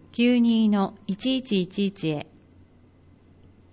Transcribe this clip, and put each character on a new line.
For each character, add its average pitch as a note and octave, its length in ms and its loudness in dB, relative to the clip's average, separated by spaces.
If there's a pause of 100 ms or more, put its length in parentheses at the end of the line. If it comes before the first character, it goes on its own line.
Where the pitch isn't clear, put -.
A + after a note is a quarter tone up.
(140)
九 A#3+ 240 2
二 A3+ 320 2
の G3 260 0 (120)
一 B3+ 280 -4
一 B3 260 -2
一 F#3+ 260 -4
一 F#3+ 220 -6
へ。 D3 180 -6 (1500)